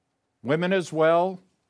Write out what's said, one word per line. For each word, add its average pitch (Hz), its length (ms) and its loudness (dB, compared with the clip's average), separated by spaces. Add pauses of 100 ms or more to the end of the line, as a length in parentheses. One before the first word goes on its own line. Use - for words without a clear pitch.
(420)
women 170 300 -2
as 185 200 -2
well, 170 460 2 (320)